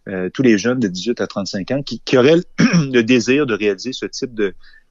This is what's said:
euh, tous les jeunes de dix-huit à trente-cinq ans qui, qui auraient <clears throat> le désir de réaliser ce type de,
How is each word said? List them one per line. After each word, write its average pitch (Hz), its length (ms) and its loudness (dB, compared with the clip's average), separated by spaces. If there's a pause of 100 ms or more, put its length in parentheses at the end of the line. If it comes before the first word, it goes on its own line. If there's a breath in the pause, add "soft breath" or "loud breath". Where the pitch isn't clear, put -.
euh, 92 240 -6
tous - 80 -4
les 117 160 4
jeunes 123 220 -2
de 110 100 0
dix-huit 98 320 -6
à 95 60 -2
trente-cinq 98 440 -8
ans 139 120 -4
qui, 117 200 -10
qui - 140 2
auraient 151 320 6
<clears throat> - 100 -8
le 151 420 4
désir 123 440 2
de 110 80 -2
réaliser 101 400 -2
ce - 120 -8
type 127 280 -10
de, 104 200 -2 (380 soft breath)